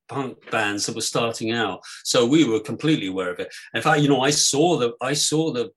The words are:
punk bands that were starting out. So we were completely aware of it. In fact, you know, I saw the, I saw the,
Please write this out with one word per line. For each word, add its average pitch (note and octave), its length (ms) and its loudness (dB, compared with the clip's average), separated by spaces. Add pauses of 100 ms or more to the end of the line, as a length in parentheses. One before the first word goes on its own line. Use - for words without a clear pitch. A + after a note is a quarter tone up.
punk B2+ 420 -8
bands G#2 340 -2
that A#2 100 -6
were A2 60 -6
starting A#2 520 -2
out. G#2 260 -2 (240)
So B2 220 4
we D3 180 6
were A2 160 2
completely B2 480 -2
aware F#2 240 -4
of F2+ 80 -8
it. F#2 80 -8 (260)
In A2+ 80 -2
fact, D3+ 200 4
you C#3+ 80 4
know, C3 120 4
I C#3 100 2
saw D3+ 460 2
the, A#2+ 140 0 (100)
I C3 120 -2
saw D3+ 380 0
the, A#2+ 260 -4